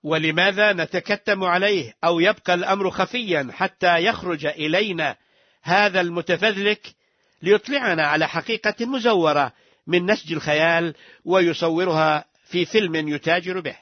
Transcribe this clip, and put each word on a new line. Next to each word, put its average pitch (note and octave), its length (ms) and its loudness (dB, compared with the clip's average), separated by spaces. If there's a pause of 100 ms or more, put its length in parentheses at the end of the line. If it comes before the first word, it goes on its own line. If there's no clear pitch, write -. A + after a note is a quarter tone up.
ولماذا E3+ 680 2
نتكتم F#3+ 720 -2
عليه F3+ 500 0 (100)
أو E3+ 160 2
يبقى F#3 340 2
الأمر F#3+ 360 0
خفياً F#3 640 -2
حتى F3 520 0
يخرج E3 420 -2
إلينا D#3+ 720 -2 (460)
هذا F#3+ 380 2
المتفذلك F#3+ 920 -2 (480)
ليطلعنا G3+ 640 2
على D3+ 220 2
حقيقة G#3+ 580 -4
مزورة F3 680 2 (340)
من F3 240 0
نسج E3 220 -2
الخيال D#3+ 600 0 (300)
ويصورها E3 1000 2 (200)
في F3 200 -2
فيلم D#3+ 440 -2
يتاجر F3 520 -2
به؟ D3+ 220 -10